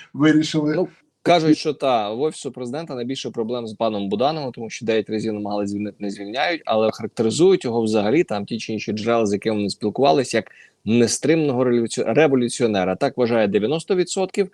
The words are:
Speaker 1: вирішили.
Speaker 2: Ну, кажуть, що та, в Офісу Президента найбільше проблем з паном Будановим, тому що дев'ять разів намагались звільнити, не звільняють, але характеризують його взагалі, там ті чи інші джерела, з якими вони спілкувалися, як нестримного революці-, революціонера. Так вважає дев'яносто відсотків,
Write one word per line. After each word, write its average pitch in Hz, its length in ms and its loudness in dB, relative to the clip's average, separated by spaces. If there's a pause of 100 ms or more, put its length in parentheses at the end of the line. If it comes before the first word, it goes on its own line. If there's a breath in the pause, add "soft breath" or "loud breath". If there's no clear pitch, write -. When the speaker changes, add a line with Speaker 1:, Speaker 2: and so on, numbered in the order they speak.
(120 loud breath)
Speaker 1:
вирішили. 156 640 2
Speaker 2:
Ну, 180 120 -2 (340)
кажуть, 160 360 4
що 156 160 -2
та, 120 380 0
в 113 80 -4
Офісу 156 320 -4
Президента 139 420 -8
найбільше 123 360 -6
проблем 120 380 -4
з 110 60 -10
паном 104 340 -2
Будановим, 131 440 0
тому 113 180 -12
що - 160 -12
дев'ять 110 240 0
разів 110 220 -4
намагались 104 380 -4
звільнити, 101 300 -6
не 101 100 -6
звільняють, 120 560 -4
але 110 240 2
характеризують 117 760 2
його 117 180 -2
взагалі, 110 420 2
там 104 220 -6
ті 117 120 -6
чи 110 140 -8
інші 107 200 -4
джерела, 113 340 0
з 101 60 0
якими 107 240 -2
вони 104 140 -2
спілкувалися, 123 680 0
як 104 120 -6 (340 loud breath)
нестримного 127 800 2
революці-, 120 380 0
революціонера. 117 920 2
Так 135 200 -2
вважає 117 320 2
дев'яносто 113 480 0
відсотків, 190 580 -2